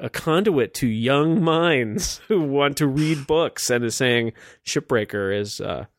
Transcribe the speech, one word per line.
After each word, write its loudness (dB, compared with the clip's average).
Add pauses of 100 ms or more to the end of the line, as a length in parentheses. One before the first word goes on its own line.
a -6
conduit 0
to -2
young 2
minds 0
<laughs> -20
who 2
want 0
to 2
read 0
books -2
and 0
is -4
saying 2 (320)
Shipbreaker -2
is, -6
uh, -6 (120)